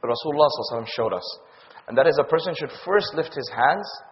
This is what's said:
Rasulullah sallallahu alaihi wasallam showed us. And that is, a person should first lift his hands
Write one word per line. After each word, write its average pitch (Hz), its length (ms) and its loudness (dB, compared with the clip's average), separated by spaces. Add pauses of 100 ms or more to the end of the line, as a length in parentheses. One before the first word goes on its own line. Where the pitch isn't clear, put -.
Rasulullah 143 460 2
sallallahu 120 240 -8
alaihi 117 100 -4
wasallam 104 60 -12
showed 113 240 -2
us. - 260 -8 (480)
And 117 100 -8
that 139 100 8
is, 151 120 4
a 147 60 6
person 165 300 -2
should 143 180 -8 (120)
first 196 300 0
lift 160 200 -4
his 127 200 -6
hands 151 340 2 (240)